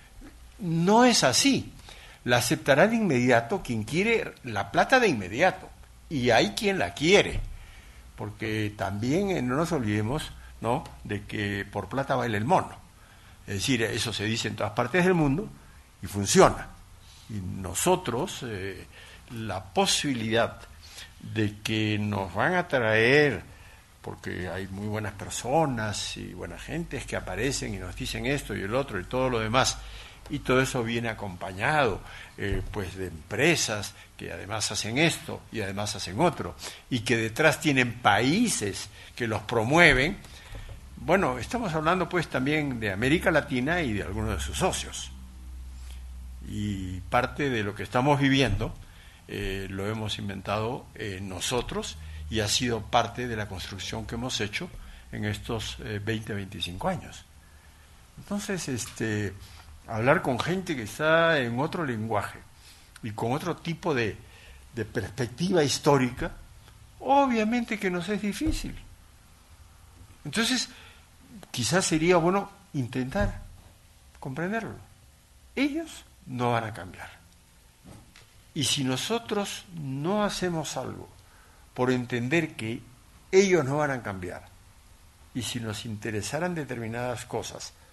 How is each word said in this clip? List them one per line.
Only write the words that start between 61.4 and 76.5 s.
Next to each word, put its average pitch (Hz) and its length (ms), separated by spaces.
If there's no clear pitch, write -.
otro 160 260
lenguaje 110 540
y 117 80
con 117 220
otro 165 240
tipo 165 380
de, 117 220
de 113 100
perspectiva 147 800
histórica, 135 680
obviamente 240 800
que 190 120
nos 175 180
es 208 140
difícil. 214 540
Entonces, 220 440
quizás 127 340
sería 170 320
bueno 185 340
intentar 135 680
comprenderlo. 165 540
Ellos 302 500
no 123 260